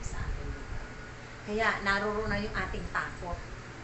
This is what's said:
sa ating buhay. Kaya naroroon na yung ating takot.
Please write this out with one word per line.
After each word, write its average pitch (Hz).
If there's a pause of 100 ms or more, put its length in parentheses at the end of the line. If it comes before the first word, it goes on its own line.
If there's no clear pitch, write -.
sa -
ating -
buhay. - (600)
Kaya 214 (200)
naroroon 214
na 208
yung -
ating 185
takot. 165 (440)